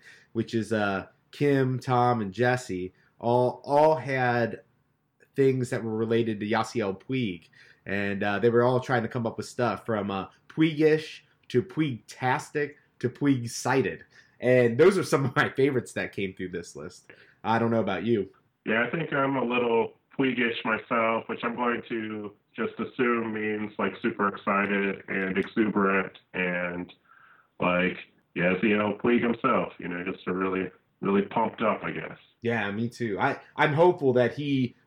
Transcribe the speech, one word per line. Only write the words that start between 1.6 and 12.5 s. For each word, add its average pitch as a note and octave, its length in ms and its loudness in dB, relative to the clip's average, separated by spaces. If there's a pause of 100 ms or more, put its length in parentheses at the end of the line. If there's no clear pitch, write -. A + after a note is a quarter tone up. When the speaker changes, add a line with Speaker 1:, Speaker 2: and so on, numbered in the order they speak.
Speaker 1:
Tom, B2 420 2
and G2 120 -6
Jesse G2+ 600 -2 (260)
all, B2 440 2
all D3+ 320 6
had B2 640 0 (760)
things C3 340 2
that A2+ 140 -4
were A2 120 -4
related A2+ 440 0
to G#2 100 -4
Yasiel A2 500 -2
Puig, A#2 440 -4 (420)
and, G2+ 380 -2
uh, G2+ 160 0
they A#2 100 4
were A#2 140 4
all B2+ 160 4
trying A#2+ 240 0
to A2+ 60 -4
come A#2 180 -4
up G#2+ 100 -6
with G#2 80 -8
stuff A2 400 -4
from, G2+ 240 -2
uh, F#2+ 160 -4 (240)
Puigish D#3 680 2 (300)
to B2 120 2
Puigtastic D3 1120 -4 (260)